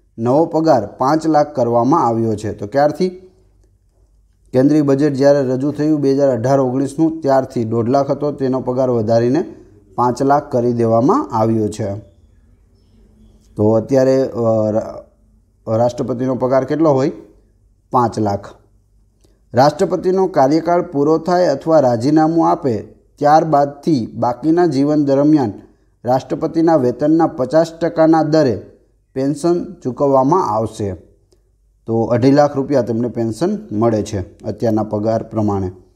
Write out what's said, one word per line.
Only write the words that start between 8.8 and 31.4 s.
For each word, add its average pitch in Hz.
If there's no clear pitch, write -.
વધારીને 117
પાંચ 123
લાખ 139
કરી 120
દેવામાં 117
આવ્યો 110
છે. 104
તો 107
અત્યારે, 131
અ, 110
રા-, -
રાષ્ટ્રપતિનો 123
પગાર 123
કેટલો 151
હોય? 135
પાંચ 117
લાખ. 101
રાષ્ટ્રપતિનો 180
કાર્યકાળ 160
પૂરો 156
થાય 180
અથવા 156
રાજીનામું 156
આપે 131
ત્યારબાદથી 147
બાકીના 123
જીવન 147
દરમિયાન 139
રાષ્ટ્રપતિના 160
વેતનના 147
પચાસ 156
ટકાના 160
દરે 147
પેન્શન 147
ચૂકવવામાં 139
આવશે. 107